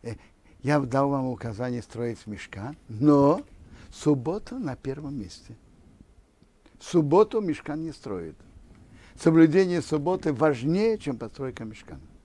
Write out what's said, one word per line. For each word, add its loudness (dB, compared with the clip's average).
э, -10
я 2
дал 0
вам -2
указание -6
строить -8
мишкан, -12
но 6
суббота -2
на -8
первом -8
месте. -16
В -20
субботу 4
мишкан -6
не -8
строит. -10
Соблюдение 6
субботы -2
важнее, 0
чем -6
постройка -10
мишкана. -16